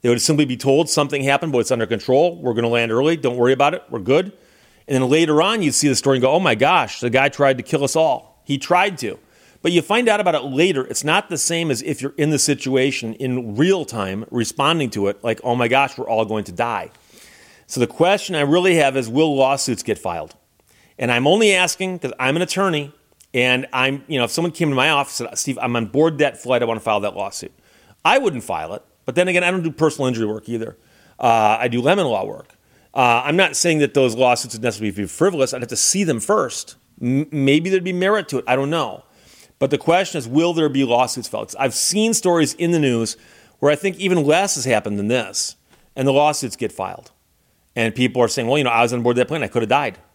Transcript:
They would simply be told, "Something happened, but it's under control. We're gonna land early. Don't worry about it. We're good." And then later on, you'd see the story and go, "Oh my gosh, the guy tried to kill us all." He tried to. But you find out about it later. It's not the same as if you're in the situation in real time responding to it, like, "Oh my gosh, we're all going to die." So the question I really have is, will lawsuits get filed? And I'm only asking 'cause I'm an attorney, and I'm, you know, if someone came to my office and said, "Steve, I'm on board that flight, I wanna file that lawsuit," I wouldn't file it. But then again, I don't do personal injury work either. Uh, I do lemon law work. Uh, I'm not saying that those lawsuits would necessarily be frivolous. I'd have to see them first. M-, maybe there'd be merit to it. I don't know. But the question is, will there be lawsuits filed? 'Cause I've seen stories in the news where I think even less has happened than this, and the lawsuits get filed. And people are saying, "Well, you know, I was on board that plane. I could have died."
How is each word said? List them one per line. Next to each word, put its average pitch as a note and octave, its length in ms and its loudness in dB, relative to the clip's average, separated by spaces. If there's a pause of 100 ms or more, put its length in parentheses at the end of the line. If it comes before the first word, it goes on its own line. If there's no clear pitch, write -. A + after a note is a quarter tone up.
They B2 80 0
would A#2+ 120 2
simply D3+ 240 2
be B2+ 120 -6
told, C#3 320 2
"Something C#3+ 340 -2
happened, C#3+ 280 0
but B2+ 80 2
it's A2+ 120 0
under A2+ 160 -2
control. C3+ 480 2
We're C#3 180 -4
gonna A#2 140 0
land A#2 240 0
early. D3 260 2
Don't B2+ 200 -2
worry B2 160 4
about C#3+ 200 2
it. - 160 -10
We're A#2 100 -6
good." D3+ 340 0 (540)
And C#3 80 -2
then B2+ 140 2
later D3+ 320 4
on, G#3 220 0
you'd C#3 100 0
see - 140 2
the C3+ 80 4
story C3+ 220 2
and A#2+ 40 0
go, C3 100 4
"Oh F3 100 2
my C#3+ 140 2
gosh, C#3 440 2
the B2 100 -2
guy C3 200 4
tried C3+ 280 2
to A#2+ 60 -8
kill C#3+ 200 -2
us C#3 120 -2
all." D#3 480 -2
He C#3 140 -4
tried F3+ 420 0
to. G#2+ 180 -8 (440)
But F3 100 0
you E3+ 100 4
find A3+ 280 2
out G#3 100 2
about F3+ 160 2
it C3 80 0
later. C#3 420 0
It's B2 200 -6
not F3 240 0
the E3 80 -6
same E3 340 -2
as A2 120 -2
if C3+ 180 -6
you're C3+ 160 -8
in D3+ 140 2
the D3 60 2
situation C3 760 0
in B2 420 -6
real E3+ 300 2
time G2+ 440 -6
responding C#3 600 0
to G2 180 -2
it, - 160 -4
like, A2+ 200 -2
"Oh A#2+ 120 0
my A#2+ 140 0
gosh, C3 280 0
we're - 120 -8
all A2+ 160 2
going G#2 180 -4
to F#2 80 -12
die." G2 400 -6 (760)
So - 140 -8
the A#2+ 80 2
question F#3+ 480 0
I D3 60 0
really F3 340 2
have C#3 220 2
is, A#2+ 100 -2
will D3 260 2
lawsuits C3+ 500 0
get G#2 140 -2
filed? E2+ 380 -8 (640)
And B2 140 0
I'm B2 120 0
only G3+ 280 4
asking F#3 460 -2
'cause B2+ 200 -6
I'm C3 160 0
an E3+ 60 -2
attorney, E3+ 500 -2 (420)
and B2+ 380 0
I'm, C3+ 380 -2
you D3 100 -2
know, A#2+ 60 2
if A2 60 -6
someone E3 200 -2
came E3 160 -2
to C#3 80 0
my C3 140 2
office C#3+ 320 -2
and A#2 80 -8
said, - 80 -10
"Steve, C3 240 -4
I'm A#2+ 160 -2
on A2+ 80 -2
board D3 320 0
that C#3+ 200 -2
flight, B2 240 0
I A#2+ 40 0
wanna A2+ 160 -4
file G#2+ 180 0
that G2 160 -6
lawsuit," - 380 -10 (500)
I G#3+ 140 4
wouldn't F3 260 -2
file E2 300 -8
it. - 80 -12 (240)
But B2 100 -4
then F3+ 120 2
again, F3+ 160 0
I F3 80 0
don't F#3 120 -4
do D#3+ 80 -4
personal D3 360 0
injury A2+ 180 -2
work G#2+ 220 -6
either. A2 300 -8 (420)
Uh, A2+ 400 4
I B2 80 -2
do A#2+ 140 -2
lemon E3+ 260 2
law G#2 180 -2
work. - 300 -14 (380)
Uh, B2 320 4
I'm D3+ 100 0
not F3+ 200 2
saying D#3+ 240 0
that C#3 140 2
those B2+ 220 2
lawsuits B2 400 0
would A2+ 80 -10
necessarily G#2+ 280 -4
be G2 140 -6
frivolous. D3+ 480 0
I'd B2+ 80 -8
have A#2+ 80 -10
to A#2+ 60 -8
see F#3+ 300 2
them B2+ 160 -2
first. - 540 -2 (260)
M-, C3+ 300 0
maybe D3 380 2
there'd F#3+ 140 2
be F#3 80 -4
merit F#3 380 0
to C3+ 80 -4
it. A#2+ 100 -4
I B2 80 2
don't C#3 140 -2
know. B2 340 -4 (560)
But C3+ 120 0
the C#3+ 60 0
question E3+ 420 2
is, A#2 80 -10
will E3 260 2
there D#3+ 160 2
be C3+ 160 2
lawsuits A#2+ 420 0
filed? A2 220 -8
'Cause - 100 -14
I've C3+ 160 0
seen G#3+ 380 0
stories E3+ 400 2
in E3+ 180 -2
the E3+ 80 2
news A#2 380 0 (420)
where C#3+ 120 2
I D3+ 40 2
think F#3 220 -4
even F3+ 260 0
less E3+ 320 2
has C3 80 -8
happened G#2+ 340 0
than G2+ 120 -2
this, A2 480 -4 (400)
and C3+ 100 0
the C#3 60 2
lawsuits C#3+ 420 0
get A2 160 -6
filed. - 400 -10 (640)
And A2+ 180 0
people B2+ 280 0
are A2+ 80 4
saying, A#2 180 -4
"Well, C3+ 100 2
you D3 60 0
know, B2 60 0
I A#2 140 4
was A#2+ 100 0
on A#2+ 80 -4
board A#2+ 160 2
that B2 100 2
plane. D#3 160 -4
I G2+ 40 -4
could A#2 160 -2
have G#2 60 -6
died." B2+ 280 0 (180)